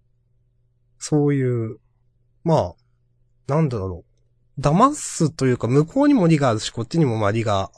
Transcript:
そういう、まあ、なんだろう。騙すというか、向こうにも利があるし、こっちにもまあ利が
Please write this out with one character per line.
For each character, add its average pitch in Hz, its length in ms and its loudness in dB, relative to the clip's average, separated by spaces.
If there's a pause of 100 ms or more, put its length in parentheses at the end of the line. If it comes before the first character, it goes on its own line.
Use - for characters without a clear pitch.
(1000)
そ 147 280 0
う 143 60 2
い 135 100 0
う、 120 360 -4 (640)
ま 165 140 2
あ、 90 180 -2 (720)
な 147 140 0
ん 151 80 0
だ 120 100 -4
ろ 92 260 -8 (520)
う。 139 40 -8
騙 196 320 2
す - 380 -4
と - 140 -4
い 127 80 2
う 120 40 0
か、 - 100 -4
向 139 180 2
こ 269 180 0
う 294 40 4
に 294 60 4
も 196 140 2
利 165 100 4
が 139 120 2
あ 113 40 2
る 107 60 -2
し、 - 100 -8
こ 117 140 -8
っ - 20 -8
ち - 140 -2
に 160 60 4
も 113 120 0
ま 107 100 0
あ 101 40 2
利 113 120 -2
が 101 340 -2